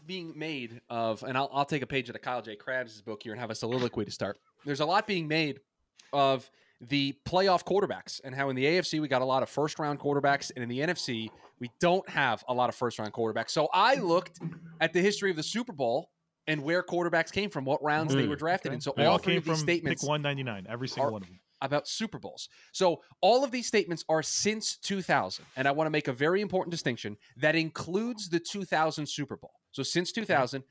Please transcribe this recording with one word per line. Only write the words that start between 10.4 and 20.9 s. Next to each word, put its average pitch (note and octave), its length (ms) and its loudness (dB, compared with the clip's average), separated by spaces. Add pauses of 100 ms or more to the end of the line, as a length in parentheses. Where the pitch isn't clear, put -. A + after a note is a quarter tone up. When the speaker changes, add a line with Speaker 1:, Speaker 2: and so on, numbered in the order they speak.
Speaker 1:
and B2+ 80 -6
in A#2 60 -4
the B2 140 -4
N E3 80 0
F F3 80 -2
C A2 320 -4 (280)
we A#2+ 120 -10 (100)
don't F3 300 4
have B2+ 380 0
a B2+ 60 0
lot B2 140 4
of A#2 60 -2
first-round A2 400 -4
quarterbacks. A2+ 360 -2
So D#3 220 2
I G#3+ 220 6
looked F3+ 460 0 (400)
at D#3+ 120 2
the F3 80 2
history G3 300 2
of E3+ 60 -2
the D#3 60 -2
Super A3+ 300 -4
Bowl C3+ 380 0 (360)
and D3+ 160 0
where E3 200 2
quarterbacks F3 500 0
came G3+ 180 0
from, C#3 140 -4
what C3+ 180 0
rounds D3+ 320 2
they C3+ 100 4
Speaker 2:
Mm. - 40 2
Speaker 1:
were - 80 -2
drafted D#3+ 340 -2
Speaker 3:
Okay. C3+ 40 -4
Speaker 1:
in. - 80 -6
So C#3 120 -4
Speaker 3:
They C#3 100 4
Speaker 1:
all E3 80 6
Speaker 3:
all F3 60 4
Speaker 1:
three E3+ 160 0
Speaker 3:
came E3+ 40 4
Speaker 1:
of D#3+ 80 -4
these D#3+ 100 2
Speaker 3:
from D#3 80 -2
Speaker 1:
statements E3 380 0
Speaker 3:
pick C#3 60 -2
one D3+ 140 2
ninety-nine, C3 460 -4
every A#2+ 200 -6
single C3 200 0